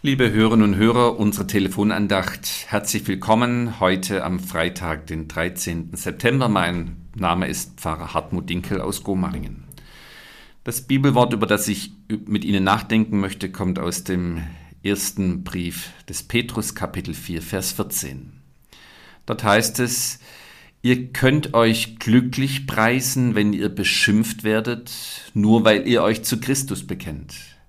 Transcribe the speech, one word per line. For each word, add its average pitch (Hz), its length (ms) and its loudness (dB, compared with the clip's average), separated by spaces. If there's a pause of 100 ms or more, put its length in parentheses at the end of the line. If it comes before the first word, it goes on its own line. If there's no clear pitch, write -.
Liebe 131 280 4
Hörerinnen 110 420 6
und 95 60 0
Hörer, 117 400 4
unsere 104 260 0
Telefonandacht, 98 1200 0
herzlich - 360 -2
willkommen 113 720 0
heute 92 440 0
am 87 160 -2
Freitag, 82 680 -4
den 80 220 -8
dreizehnten 85 680 -6
September. 123 540 0
Mein 87 460 0 (180)
Name 92 340 0
ist - 320 -8
Pfarrer 80 360 -6
Hartmut - 340 -4
Dinkel 90 320 -4
aus - 220 -6
Gomaringen. - 600 -4 (1000)
Das 117 180 -8
Bibelwort, 123 520 4
über 110 120 2
das 101 220 2
ich - 240 -4 (340)
mit 101 180 -2
Ihnen 95 200 2
nachdenken 107 560 2
möchte, 98 320 -4
kommt 92 260 -4
aus 87 260 -6
dem 87 380 -4 (400)
ersten 95 640 -2
Brief - 480 -8 (180)
des - 140 -10
Petrus, - 500 -2
Kapitel - 400 -8
vier, 82 300 -8
Vers - 280 -6
vierzehn. - 680 -8 (840)
Dort - 160 -6
heißt 110 380 4
es: - 360 -2 (640)
„Ihr 127 320 2
könnt 135 400 2
euch 113 460 2
glücklich 131 680 2
preisen, 123 680 2
wenn 104 180 4
ihr 98 160 0
beschimpft - 720 0
werdet, 110 480 -2 (440)
nur 107 280 6
weil 104 240 6
ihr 117 140 4
euch 110 220 2
zu 110 160 -2
Christus 131 480 -4
bekennt. 76 480 -10 (340)